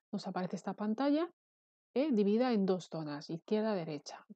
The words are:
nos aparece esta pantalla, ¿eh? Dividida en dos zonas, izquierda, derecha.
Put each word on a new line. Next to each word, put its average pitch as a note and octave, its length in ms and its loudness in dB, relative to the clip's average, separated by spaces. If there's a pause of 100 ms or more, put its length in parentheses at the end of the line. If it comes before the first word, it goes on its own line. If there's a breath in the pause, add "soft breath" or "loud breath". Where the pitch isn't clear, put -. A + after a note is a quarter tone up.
(100)
nos G3 160 -6
aparece F#3 300 -4
esta F#3+ 180 -8
pantalla, C#4+ 560 0 (640)
¿eh? C#4 160 2
Dividida A3 420 4
en G3 140 4
dos F#3 220 0
zonas, D3+ 420 -8
izquierda, G#3+ 460 0
derecha. D#3+ 600 -8